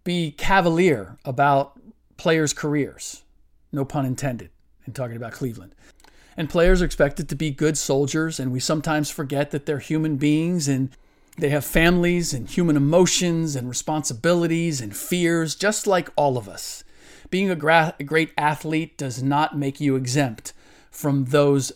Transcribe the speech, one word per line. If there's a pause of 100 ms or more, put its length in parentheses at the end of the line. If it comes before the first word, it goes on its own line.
be
cavalier
about (380)
players'
careers. (480)
No
pun
intended (380)
in
talking
about
Cleveland. (600)
And
players
are
expected
to
be
good
soldiers,
and
we
sometimes
forget
that
they're
human
beings
and (480)
they
have
families
and
human
emotions
and
responsibilities
and
fears,
just
like
all
of
us. (460)
Being
a
gra-,
a
great
athlete
does
not
make
you
exempt (380)
from
those